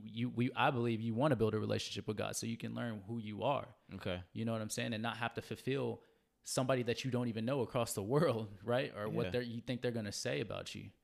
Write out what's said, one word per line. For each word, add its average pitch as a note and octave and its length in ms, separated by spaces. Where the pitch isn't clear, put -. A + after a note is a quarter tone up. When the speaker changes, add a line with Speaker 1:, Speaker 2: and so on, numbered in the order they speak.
Speaker 1:
you, A2+ 260
we, A#2+ 280
I C3 140
believe A#2 280
you A2+ 140
wanna B2+ 240
build G#2+ 160
a G#2+ 60
relationship G#2 460
with G#2+ 120
God G#2 180
so A2+ 120
you A2+ 100
can A2+ 180
learn A#2 320
who A#2 120
you G#2 240
are. C3 240
Speaker 2:
Okay. F#2 260
Speaker 1:
You A2 100
know A2+ 80
what A2+ 100
I'm G#2+ 80
saying? A#2 240
And A2 80
not A2+ 160
have A#2 180
to A2 60
fulfill B2 600
somebody B2+ 400
that A#2 220
you B2+ 60
don't B2 180
even A2+ 160
know C3+ 160
across A2+ 320
the G2+ 100
world, A#2+ 540
<laughs> - 80
right? B2 320
Or G#2+ 100
what A2 200
Speaker 2:
Yeah. F#2 40
Speaker 1:
they're, B2 120
you A#2 180
think B2 200
they're B2 100
gonna G#2+ 200
say C3+ 300
about G2 340
you. G#2 140